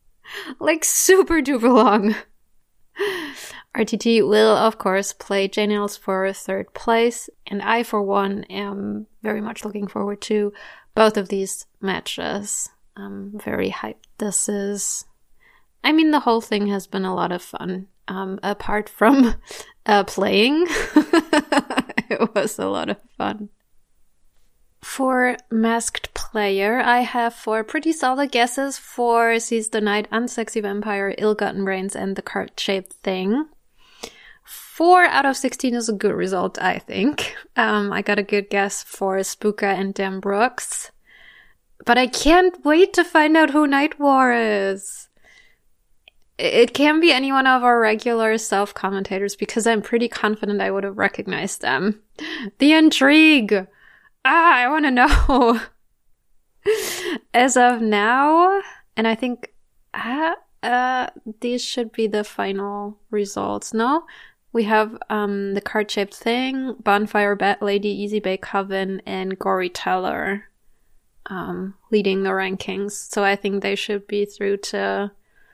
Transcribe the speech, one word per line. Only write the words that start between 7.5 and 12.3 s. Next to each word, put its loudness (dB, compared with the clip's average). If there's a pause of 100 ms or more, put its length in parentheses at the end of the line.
I, 0
for -2
one, -2
am -8 (160)
very -4
much -10
looking -8
forward -6
to 0 (420)
both 4
of -4
these -6 (120)
matches. -8 (260)